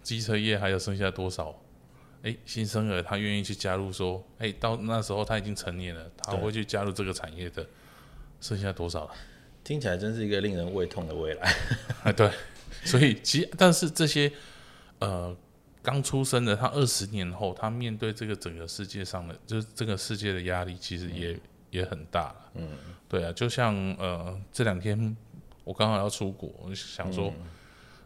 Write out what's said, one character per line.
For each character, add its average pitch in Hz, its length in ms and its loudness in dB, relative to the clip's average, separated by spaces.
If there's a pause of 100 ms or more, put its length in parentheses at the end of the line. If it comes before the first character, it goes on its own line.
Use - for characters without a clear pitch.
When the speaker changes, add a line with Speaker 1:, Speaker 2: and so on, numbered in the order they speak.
Speaker 1:
机 113 200 -4
车 107 160 2
业 107 200 4
还 98 120 2
有 95 100 4
剩 98 180 -2
下 98 140 2
多 92 180 -2
少？ 78 240 -6 (720)
哎， 113 100 -2 (120)
新 110 200 -2
生 107 240 2
儿 90 140 2
他 101 140 -2
愿 104 200 0
意 98 60 0
去 101 100 -4
加 95 220 0
入 98 160 -2
说， 95 340 -2 (140)
哎， 113 140 -2
到 113 240 0
那 113 240 0
时 101 100 -4
候 104 140 0
他 110 120 0
已 104 40 0
经 104 120 -4
成 90 240 -6
年 90 160 -6
了， 82 160 -12 (140)
他 101 140 -2
会 104 160 0
去 110 100 -2
加 101 200 -2
入 101 80 -2
这 95 120 -4
个 95 80 -2
产 82 240 -8
业 87 140 -8
的， 82 140 -8
Speaker 2:
对。 - 40 -10 (720)
Speaker 1:
剩 - 180 -4
下 98 140 0
多 87 180 -2
少 82 140 -4
了？ - 80 -12 (500)
Speaker 2:
听 147 180 -2
起 117 100 0
来 90 80 2
真 107 180 0
是 113 100 0
一 104 40 2
个 101 100 2
令 98 160 2
人 87 180 -2
胃 92 120 2
痛 85 200 -4
的 78 80 -6
未 78 200 -2
来。 - 200 2 (180)
Speaker 1:
<laughs> - 320 -4
啊， 107 100 6
对。 104 180 8 (540)
所 127 120 6
以 127 240 8
其-， 160 240 2 (120)
但 180 140 10
是 165 180 4
这 160 180 4
些， 143 240 4 (680)
呃， 90 360 -2 (480)
刚 135 180 2
出 135 220 2
生 123 220 4
的， 104 100 6
他 120 140 2
二 139 160 4
十 101 220 2
年 98 260 -2
后， 92 200 -2
他 107 160 -2
面 117 260 -4
对 110 180 -2
这 110 120 -6
个 107 80 -2
整 85 240 -8
个 82 80 -10
世 92 220 -8
界 98 160 -6
上 87 240 -6
的， 82 180 -10
就 110 140 -2
是 110 160 -4
这 117 100 -2
个 104 120 0
世 110 180 -4
界 101 160 0
的 92 120 0
压 90 200 0
力， 90 140 -6
其 - 200 -6
实 87 120 -4
也， 85 240 -4
Speaker 2:
嗯。 - 80 -10 (280)
Speaker 1:
也 90 140 -2
很 82 220 -6
大 82 240 -2
了。 - 260 -20
Speaker 2:
嗯。 82 140 -6 (400)
Speaker 1:
对 90 140 0
啊， 85 80 -2
就 120 160 0
像， 120 260 2 (240)
呃， 90 400 -4 (140)
这 123 140 2
两 98 120 4
天 107 380 0 (480)
我 95 100 -8
刚 107 160 4
好 110 80 4
要 101 120 2
出 98 220 -2
国， - 300 -8
我 90 80 -8
就 95 60 -6
想 - 360 0
说， 98 260 0
Speaker 2:
嗯。 85 80 -12 (600)